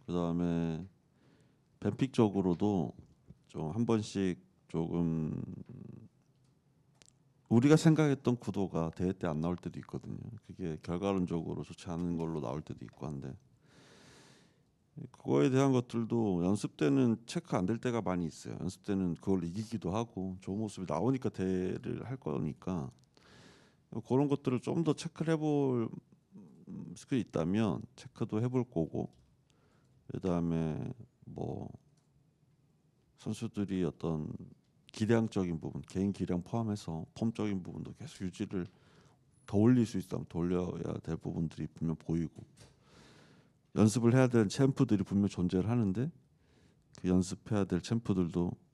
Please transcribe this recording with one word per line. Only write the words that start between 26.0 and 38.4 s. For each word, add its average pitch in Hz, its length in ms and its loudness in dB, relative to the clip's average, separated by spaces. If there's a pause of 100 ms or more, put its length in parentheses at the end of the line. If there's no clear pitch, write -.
수 - 200 -6
있다면 92 640 0 (140)
체크도 - 480 -6
해볼 123 220 0
거고, - 440 -4 (960)
그다음에 82 840 -2 (340)
뭐 - 420 -8 (1500)
선수들이 101 680 -2
어떤 80 480 -2 (600)
기량적인 104 680 2
부분, 73 240 -8
개인 98 300 -2
기량 90 300 -2
포함해서 104 640 -4 (100)
폼적인 107 480 -2
부분도 - 300 -10
계속 - 320 -12
유지를 92 420 -6 (800)